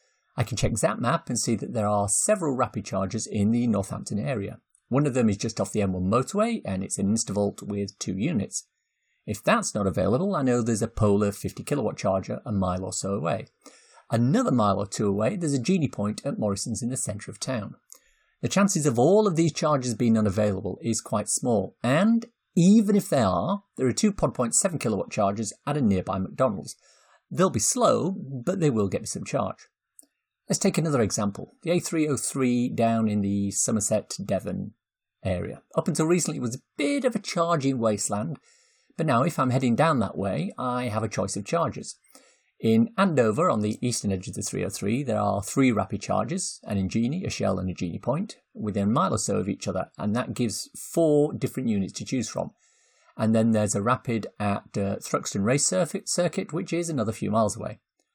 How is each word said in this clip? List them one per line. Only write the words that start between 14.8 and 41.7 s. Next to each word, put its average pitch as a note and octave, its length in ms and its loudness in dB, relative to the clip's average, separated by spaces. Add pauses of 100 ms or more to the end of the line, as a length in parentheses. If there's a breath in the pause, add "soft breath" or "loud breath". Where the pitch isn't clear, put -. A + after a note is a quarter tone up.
two G#2+ 220 -2
away, G#2+ 280 0
there's D#3+ 180 -2
a C3+ 40 2
Genie D3+ 300 0
Point G#2 380 -4
at C3 120 -4
Morrison's G#2+ 440 -4
in A#2+ 80 -2
the C3 80 -4
centre - 320 -8
of - 100 -12
town. - 360 -6 (680 soft breath)
The - 80 -2
chances F#3 340 2
of A#2+ 140 2
all G3 280 6
of E3+ 100 0
these E3 160 4
chargers C3+ 420 0
being A2+ 240 4
unavailable G2 640 0
is A2+ 180 0
quite G#2 300 -4
small, A2 520 0
and G3+ 440 4 (280)
even G3+ 400 6
if - 140 2
they C3+ 140 2
are, F#2 400 0 (160)
there C3 80 2
are A#2+ 60 2
two G3+ 200 2
pod D3 220 0
point A#2+ 200 -2
seven F3 240 0
kilowatt G#2 320 -2
chargers G2+ 440 -2 (120)
at D3 120 -2
a - 20 0
nearby F#2+ 380 2
McDonald's. G2 580 -2 (540 soft breath)
They'll E3+ 180 4
be B2 120 0
slow, D#3+ 500 2
but C#3 500 -4
they D#3 80 4
will G#2+ 200 2
get F#2+ 120 -2
me A2 60 -12
some - 180 -8
charge. A2+ 440 -4 (800)
Let's F#3+ 80 0
take - 180 2
another D#3 240 2
example, G2+ 640 -2
the E3 80 -4
A F3 100 2
three D#3+ 260 0
oh C#3 120 0
three B2 500 0
down A2+ 400 2
in G#2 140 0
the G2 300 0
Somerset, - 720 -2
Devon G2 520 -4 (500)
area. F#2 380 -4 (140)
Up - 100 0
until D#3+ 200 0
recently, E3 320 2
it B2+ 40 -4
was A#2+ 140 -4
a - 60 -14 (140)
bit C#4+ 280 0
of A#3+ 100 0
a G#3 60 -2
charging D#3+ 580 0
wasteland, A2 640 -2 (560 soft breath)
but D#3+ 100 0
now B2+ 160 4
if E3 160 -2
I'm C3 120 2
heading B2 260 2
down D#3 240 4
that - 180 -2
way, G#2 400 -2
I B2 300 -4
have G#2+ 160 -2
a G#2+ 40 -2
choice G2+ 280 -2
of G#2 100 -8
chargers. - 480 -2 (640 soft breath)